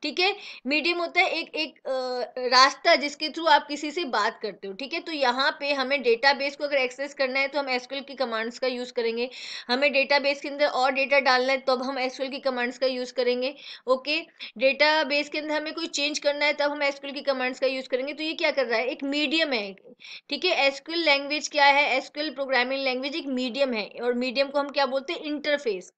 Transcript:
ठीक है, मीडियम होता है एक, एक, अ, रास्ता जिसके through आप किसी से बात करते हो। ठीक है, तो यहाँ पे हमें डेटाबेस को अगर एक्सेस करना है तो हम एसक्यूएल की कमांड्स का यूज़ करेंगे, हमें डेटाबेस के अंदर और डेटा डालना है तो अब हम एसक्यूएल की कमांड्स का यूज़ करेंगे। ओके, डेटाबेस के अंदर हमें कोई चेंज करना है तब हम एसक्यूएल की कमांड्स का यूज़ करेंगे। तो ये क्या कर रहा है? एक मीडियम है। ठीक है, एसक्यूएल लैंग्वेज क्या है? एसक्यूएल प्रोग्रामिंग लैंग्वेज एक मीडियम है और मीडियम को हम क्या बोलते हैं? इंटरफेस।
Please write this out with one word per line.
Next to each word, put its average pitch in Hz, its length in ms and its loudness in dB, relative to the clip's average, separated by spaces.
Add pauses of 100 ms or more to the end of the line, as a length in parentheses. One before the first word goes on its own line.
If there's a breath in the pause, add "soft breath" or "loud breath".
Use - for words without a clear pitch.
ठीक 294 180 -4
है, 392 160 2 (300 loud breath)
मीडियम 302 320 0
होता 339 220 0
है 370 100 4
एक, - 240 -6
एक, 302 320 -6
अ, 254 360 -4 (160)
रास्ता 254 560 6
जिसके 294 340 -2
through 330 200 -2
आप 302 200 4
किसी 294 220 -6
से 349 140 -4
बात 226 380 0
करते 196 260 -8
हो। 196 60 -8
ठीक 254 180 -10
है, 330 80 -4
तो 320 120 -10
यहाँ 269 480 2
पे 285 120 -2
हमें 269 300 0
डेटाबेस 269 540 2
को 302 80 -8
अगर 285 120 -2
एक्सेस 269 380 -4
करना 269 260 0
है 277 80 0
तो 285 100 -4
हम 285 100 -2
एसक्यूएल 254 360 -4
की 285 100 -14
कमांड्स 233 440 -4
का 262 80 -2
यूज़ 247 260 -4
करेंगे, 233 380 -2 (380 loud breath)
हमें 269 240 4
डेटाबेस 277 480 4
के 302 80 -8
अंदर 285 180 2
और 254 260 2
डेटा 269 280 4
डालना 254 320 4
है 269 60 2
तो 262 140 0
अब 254 100 0
हम 269 160 -4
एसक्यूएल 254 340 -4
की 277 60 -6
कमांड्स 247 400 -2
का 262 80 0
यूज़ 254 260 -2
करेंगे। 247 420 0 (320 loud breath)
ओके, 262 340 2 (380 loud breath)
डेटाबेस 285 680 4
के 311 100 -6
अंदर 302 160 -4
हमें 302 200 -4
कोई 330 120 -6
चेंज 285 320 -2
करना 294 260 0
है 294 80 2
तब 294 180 0
हम 294 120 -4
एसक्यूएल 277 320 -4
की 285 60 -8
कमांड्स 254 400 -2
का 269 60 0
यूज़ 262 220 -2
करेंगे। 269 240 -2
तो 294 100 -8
ये 311 100 -4
क्या 311 180 -2
कर 269 160 0
रहा 233 120 0
है? 247 80 -2
एक 285 180 -6
मीडियम 294 480 0
है। 202 200 -4 (580 loud breath)
ठीक 285 140 -6
है, 320 240 2
एसक्यूएल 311 320 -4
लैंग्वेज 285 480 0
क्या 285 180 6
है? 277 300 4
एसक्यूएल 294 340 -4
प्रोग्रामिंग 262 520 0
लैंग्वेज 262 340 -2
एक 330 100 -6
मीडियम 254 460 0
है 214 160 -4 (140)
और 247 120 0
मीडियम 254 340 0
को 277 100 -2
हम 285 100 -2
क्या 277 180 0
बोलते 269 260 -4
हैं? 330 80 -6
इंटरफेस। 294 760 -2